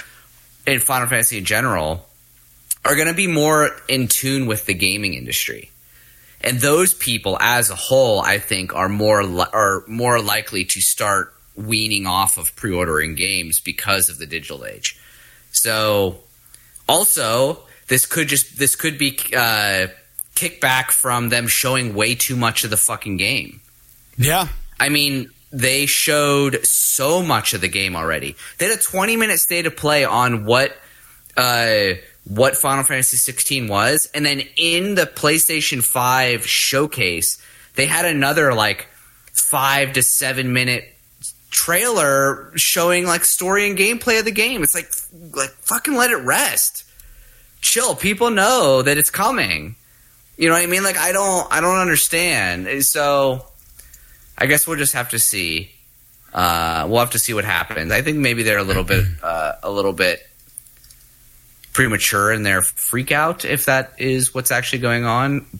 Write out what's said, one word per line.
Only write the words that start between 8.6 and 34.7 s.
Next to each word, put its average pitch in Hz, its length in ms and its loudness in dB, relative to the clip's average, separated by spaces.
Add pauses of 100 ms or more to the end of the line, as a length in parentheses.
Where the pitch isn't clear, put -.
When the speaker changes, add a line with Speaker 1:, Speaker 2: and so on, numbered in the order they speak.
Speaker 1:
are 92 140 0
more 104 360 2
li-, 90 280 0
are 98 360 2
more 117 320 2
likely 104 460 -4
to - 140 -4
start 101 520 0 (240)
weaning 107 500 -2
off 92 300 0
of - 180 -6
pre-ordering 82 600 -2
games 87 440 -4
because 95 520 -2
of 73 80 -14
the 78 80 -12
digital 76 400 -10
age. - 320 -10 (520)
So 107 680 0 (680)
also, 135 720 2 (280)
this 127 180 2
could 160 220 -2
just, - 300 -2
this 139 180 0
could 156 220 -4
be, 139 200 -2 (160)
uh, 104 520 0 (480)
kickback 131 560 0
from 120 400 0
them 120 180 0
showing 127 460 0
way 107 200 0
too 127 220 -2
much 117 280 0
of 113 60 -6
the 107 60 -2
fucking 107 400 -2
game. 101 440 -4 (580)
Speaker 2:
Yeah. 156 300 2 (300)
Speaker 1:
I 139 120 2
mean, 143 400 0 (200)
they 135 360 0
showed 143 800 2
so 156 560 0
much 135 320 0
of 92 80 -4
the 95 60 -2
game 95 280 -4
already. 78 400 -4 (220)
They 180 100 0
had 220 100 -2
a - 40 -2
twenty-minute 208 580 0
state 170 240 0
of 160 120 -2
play 147 280 2
on 117 400 0
what, 127 320 2 (600)
uh, 117 580 2 (300)
what 127 320 2
Final 139 280 0
Fantasy 127 320 0
sixteen 127 520 -2
was, 113 440 0
and 147 140 -2
then 139 160 0 (140)
in 175 400 0